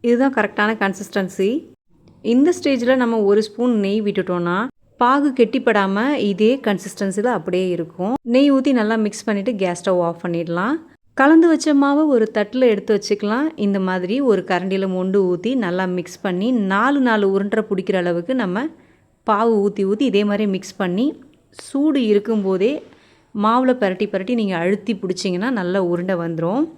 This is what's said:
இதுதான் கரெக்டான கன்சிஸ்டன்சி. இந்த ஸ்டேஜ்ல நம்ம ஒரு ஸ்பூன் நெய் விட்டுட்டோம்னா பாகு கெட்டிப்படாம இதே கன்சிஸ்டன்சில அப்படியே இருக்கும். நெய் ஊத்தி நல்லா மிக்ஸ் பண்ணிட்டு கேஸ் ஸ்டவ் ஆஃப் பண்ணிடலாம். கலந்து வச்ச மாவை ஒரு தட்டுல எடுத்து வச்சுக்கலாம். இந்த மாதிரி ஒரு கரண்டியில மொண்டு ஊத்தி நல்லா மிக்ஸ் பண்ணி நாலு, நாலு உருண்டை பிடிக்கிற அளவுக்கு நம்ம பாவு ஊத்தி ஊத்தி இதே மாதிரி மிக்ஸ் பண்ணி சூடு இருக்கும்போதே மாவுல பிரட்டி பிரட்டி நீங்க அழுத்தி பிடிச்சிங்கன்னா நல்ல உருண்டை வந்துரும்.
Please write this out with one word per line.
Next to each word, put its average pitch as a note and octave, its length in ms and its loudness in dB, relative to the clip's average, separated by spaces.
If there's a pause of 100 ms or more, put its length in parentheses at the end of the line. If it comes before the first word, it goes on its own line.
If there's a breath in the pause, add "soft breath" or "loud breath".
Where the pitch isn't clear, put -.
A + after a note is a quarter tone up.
இதுதான் B3+ 300 2
கரெக்டான G#3+ 340 0 (100)
கன்சிஸ்டன்சி. F#3+ 680 -2 (840)
இந்த C#4 240 4
ஸ்டேஜ்ல C4 460 2
நம்ம A3+ 160 0 (100)
ஒரு G#3 180 4
ஸ்பூன் A#3+ 260 -2 (100)
நெய் G3+ 240 -2
விட்டுட்டோம்னா F3+ 500 -2 (440)
பாகு C#4 280 2 (100)
கெட்டிப்படாம A3 640 2 (260)
இதே G#3+ 220 2 (160)
கன்சிஸ்டன்சில G3+ 720 -2
அப்படியே F3+ 280 -2 (100)
இருக்கும். F3 380 -6 (200)
நெய் C#4 220 6
ஊத்தி C4+ 240 2
நல்லா G#3+ 160 0 (100)
மிக்ஸ் G#3 220 -6
பண்ணிட்டு G#3 340 -2
கேஸ் F3 200 -2
ஸ்டவ் F3+ 260 2
ஆஃப் E3+ 160 -6
பண்ணிடலாம். F3 540 -2 (440 loud breath)
கலந்து D#4+ 300 8
வச்ச D#4 160 0 (160)
மாவை C#4+ 200 2 (120)
ஒரு A3 100 4 (120)
தட்டுல A3+ 360 0
எடுத்து G3+ 240 0
வச்சுக்கலாம். G#3 500 -2 (180)
இந்த G3 120 0 (120)
மாதிரி F#3 260 -2 (160)
ஒரு F#3+ 180 2
கரண்டியில F#3+ 460 -2
மொண்டு F#3 240 0 (100)
ஊத்தி F3+ 220 -2 (140)
நல்லா F3+ 200 -2 (120)
மிக்ஸ் F3 280 -10
பண்ணி F#3+ 240 -2 (240)
நாலு, B3+ 260 2 (100)
நாலு G#3 260 2
உருண்டை G3+ 340 0
பிடிக்கிற F#3+ 340 -2
அளவுக்கு F3 400 -2
நம்ம G3 220 -4 (640 soft breath)
பாவு A3 240 2 (100)
ஊத்தி G3+ 280 -2
ஊத்தி A3 200 0
இதே G3+ 200 2
மாதிரி G#3 140 0 (100)
மிக்ஸ் - 260 -10
பண்ணி F#3 260 0 (600)
சூடு C#4 340 0 (100)
இருக்கும்போதே G3+ 640 2 (720 soft breath)
மாவுல B3+ 260 2 (100)
பிரட்டி F#3+ 300 0
பிரட்டி G3 300 -4
நீங்க F#3+ 220 -2
அழுத்தி G3+ 380 -2
பிடிச்சிங்கன்னா F#3 480 -4 (120)
நல்ல F#3 300 0
உருண்டை F3+ 240 -2 (100)
வந்துரும். E3+ 380 -2 (140)